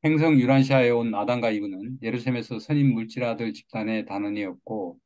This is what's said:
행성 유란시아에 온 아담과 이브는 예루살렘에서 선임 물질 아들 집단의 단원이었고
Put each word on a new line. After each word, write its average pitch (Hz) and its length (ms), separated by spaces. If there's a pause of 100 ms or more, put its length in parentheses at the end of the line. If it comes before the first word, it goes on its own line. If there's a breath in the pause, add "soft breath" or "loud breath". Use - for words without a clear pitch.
행성 156 360
유란시아에 131 520
온 117 240
아담과 117 360
이브는 104 520
예루살렘에서 120 560
선임 139 340
물질 113 300
아들 117 300
집단의 110 520
단원이었고 101 1000